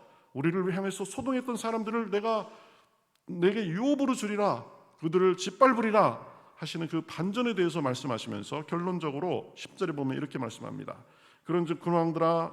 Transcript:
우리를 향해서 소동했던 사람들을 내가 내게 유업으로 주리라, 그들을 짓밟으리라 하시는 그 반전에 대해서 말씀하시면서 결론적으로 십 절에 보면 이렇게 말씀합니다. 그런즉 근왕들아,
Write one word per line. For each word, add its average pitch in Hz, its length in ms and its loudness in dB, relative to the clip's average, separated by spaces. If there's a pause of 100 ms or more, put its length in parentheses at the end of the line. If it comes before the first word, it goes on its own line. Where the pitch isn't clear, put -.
(320)
우리를 170 440 0
향해서 196 280 -4
소동했던 254 520 -4
사람들을 226 540 -2
내가 208 400 0 (760)
내게 202 400 2
유업으로 254 480 2
주리라, 202 500 0 (340)
그들을 180 380 4
짓밟으리라 214 920 4 (300)
하시는 160 320 -6
그 160 140 -2
반전에 208 520 -2
대해서 170 260 2
말씀하시면서 123 840 -4
결론적으로 170 920 -2
십 - 220 -16
절에 175 140 -2
보면 135 240 -2
이렇게 139 220 -6
말씀합니다. 107 640 -10 (480)
그런즉 165 300 0
근왕들아, 165 720 2